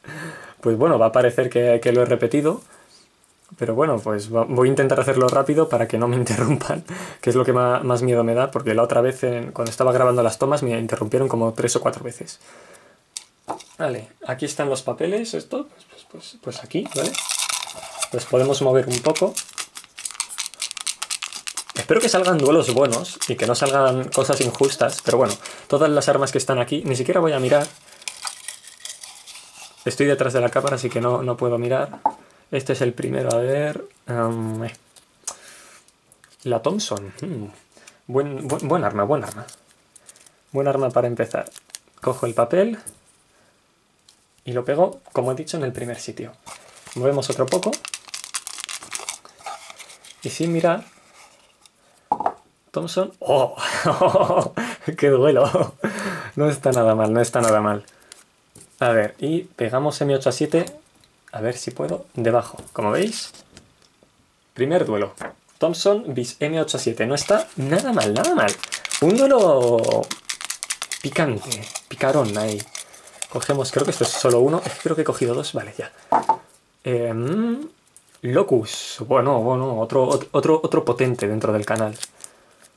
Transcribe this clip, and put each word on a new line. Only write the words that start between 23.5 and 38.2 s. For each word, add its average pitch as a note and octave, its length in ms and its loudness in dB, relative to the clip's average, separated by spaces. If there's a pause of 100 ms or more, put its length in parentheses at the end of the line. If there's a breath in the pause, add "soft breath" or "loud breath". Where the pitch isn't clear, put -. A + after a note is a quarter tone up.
salgan C3+ 560 2
cosas C3+ 320 2
injustas, B2+ 600 0
pero B2 160 2
bueno, A2+ 160 2 (320 loud breath)
todas D3 240 4
las D3 180 2
armas C#3 220 2
que C#3 80 0
están C3 200 0
aquí, C3 260 -2
ni C3+ 100 0
siquiera D#3+ 260 2
voy D#3+ 120 2
a C3+ 80 0
mirar. C#3+ 260 4 (2250 loud breath)
Estoy C#3 220 0
detrás C3+ 280 2
de B2+ 60 2
la A#2+ 100 2
cámara, C#3 260 0
así B2 140 -4
que A#2+ 100 -2
no, B2 220 0
no B2 140 -2
puedo A#2+ 200 0
mirar. C3 440 -2 (500 soft breath)
Este C3+ 240 -2
es - 80 -4
el B2 100 0
primero, B2+ 400 -2
a A#2 60 2
ver, C#3+ 500 -2 (180)
em, A2+ 580 -4
eh. A#2 80 -8 (1700 loud breath)
La A#2 180 -2
Thompson. G#2+ 580 -4
Hmm. C#3 260 -8 (600 soft breath)
Buen, C#3 420 -2